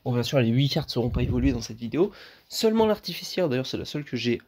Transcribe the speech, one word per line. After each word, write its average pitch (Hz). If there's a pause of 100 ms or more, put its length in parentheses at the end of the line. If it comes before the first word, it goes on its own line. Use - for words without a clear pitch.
Bon, 127
bien 120
sûr, 135
les 113
huit 135
cartes -
seront 120
pas -
évoluées 127
dans 117
cette 110
vidéo, 127 (380)
seulement 220
l'artificière, 185
d'ailleurs 127
c'est -
la 85
seule 147
que -
j'ai 117